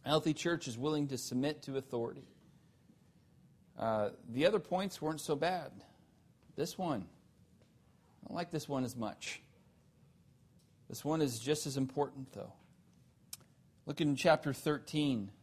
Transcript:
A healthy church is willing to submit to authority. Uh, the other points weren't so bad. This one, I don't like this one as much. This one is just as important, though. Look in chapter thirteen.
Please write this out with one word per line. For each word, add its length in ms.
A 40
healthy 260
church 340
is 100
willing 300
to 100
submit 440
to 160
authority. 500
Uh, 340
the 160
other 140
points 420
weren't 180
so 140
bad. 380
This 240
one, 280
I 60
don't 80
like 140
this 180
one 160
as 120
much. 460
This 160
one 160
is 200
just 260
as 100
important, 560
though. 200
Look 140
in 160
chapter 360
thirteen. 760